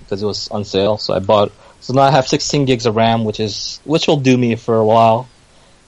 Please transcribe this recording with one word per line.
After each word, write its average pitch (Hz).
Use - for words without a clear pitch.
'Cause 98
it 107
was 101
on 104
sale, 101
so -
I -
bought. 104
So -
now 135
I 135
have 139
sixteen 147
gigs 123
of 110
ram, 113
which 107
is, -
which 156
will 165
do 131
me 120
for 117
a 110
while. 113